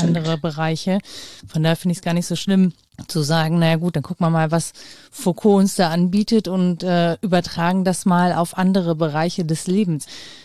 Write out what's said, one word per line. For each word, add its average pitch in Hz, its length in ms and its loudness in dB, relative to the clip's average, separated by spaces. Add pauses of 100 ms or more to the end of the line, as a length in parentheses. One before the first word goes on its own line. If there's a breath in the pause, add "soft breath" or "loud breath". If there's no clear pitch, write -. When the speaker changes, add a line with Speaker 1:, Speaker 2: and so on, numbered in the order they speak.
Speaker 1:
stimmt. 170 140 2
Speaker 2:
andere 160 220 -2
Bereiche. 160 600 -2 (500 loud breath)
Von 160 140 -2
daher 165 140 2
finde 180 160 -2
ich 160 60 -6
es - 60 -12
gar 170 100 -2
nicht 175 120 -2
so 175 100 -4
schlimm 190 360 2 (360)
zu 156 140 -2
sagen, 160 360 0
naja 165 180 4
gut, 170 200 -2
dann 143 60 -2
gucken 180 220 -4
wir 165 60 2
mal, 160 200 2
was 165 220 -2 (380 loud breath)
Foucault 196 520 2
uns 196 140 0
da 175 140 2
anbietet 185 560 0
und, 180 380 0
äh, 170 380 2
übertragen 175 600 0
das 185 200 -2
mal 175 280 4
auf 170 240 -2
andere 185 380 2
Bereiche 160 500 -2
des 156 220 -2
Lebens. 180 400 0 (380 loud breath)